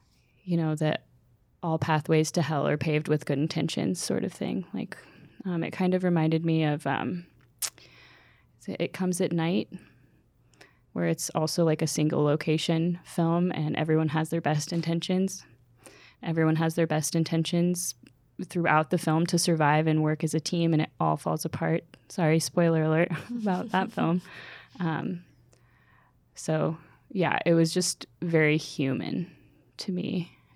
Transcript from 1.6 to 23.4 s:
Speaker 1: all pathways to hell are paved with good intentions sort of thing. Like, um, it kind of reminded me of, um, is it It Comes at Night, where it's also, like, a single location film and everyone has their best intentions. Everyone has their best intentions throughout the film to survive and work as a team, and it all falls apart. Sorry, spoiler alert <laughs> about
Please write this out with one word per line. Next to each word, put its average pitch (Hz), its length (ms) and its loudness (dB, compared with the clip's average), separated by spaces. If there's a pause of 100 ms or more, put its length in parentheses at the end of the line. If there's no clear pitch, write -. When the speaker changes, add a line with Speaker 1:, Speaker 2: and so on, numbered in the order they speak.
Speaker 1:
all 160 160 0
pathways 156 540 2
to 170 100 2
hell 147 260 0
are 147 100 2
paved 151 300 -2
with 151 180 0
good 143 140 0
intentions 165 600 -2
sort - 220 -2
of 180 100 -4
thing. - 400 -6
Like, - 240 -8 (480)
um, 175 180 -4
it - 80 -6
kind 185 220 0
of 185 100 0
reminded 165 420 2
me 160 180 2
of, 147 220 -2
um, 170 400 -4 (1400)
is - 60 -16
it - 140 -6
It - 120 -2
Comes 180 280 -2
at 175 100 0
Night, 170 380 0 (1200)
where 175 140 0
it's 165 240 -2
also, 160 340 0
like, 160 160 2
a 160 60 2
single 151 360 2
location 160 800 0
film 175 480 0
and 151 240 -2
everyone 156 340 2
has 156 200 -2
their 170 120 -2
best 151 320 -2
intentions. 170 680 -2 (800)
Everyone 160 360 2
has 160 180 0
their 165 120 2
best 156 280 -2
intentions 170 800 0 (500)
throughout 160 440 2
the 180 80 2
film 160 300 2
to 175 100 2
survive 156 500 2
and 156 160 4
work 156 200 0
as 156 100 -2
a 156 60 0
team, 165 340 0
and 156 100 4
it - 60 -6 (100)
all 156 180 0
falls 160 280 -4
apart. 160 380 -2 (260)
Sorry, 165 300 2
spoiler 165 440 2
alert 160 280 2 (100)
<laughs> - 80 -14
about 208 420 -4